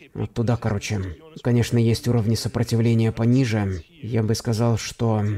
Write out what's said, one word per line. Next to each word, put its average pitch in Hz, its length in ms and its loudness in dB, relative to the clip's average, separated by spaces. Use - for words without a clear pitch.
вот 107 200 -6
туда, 117 220 0
короче. 107 460 -4
Конечно, 120 340 2
есть 113 300 2
уровни 113 280 2
сопротивления 113 760 0
пониже. 113 720 0
Я 113 220 -2
бы 107 120 0
сказал, 117 420 0
что 110 440 -2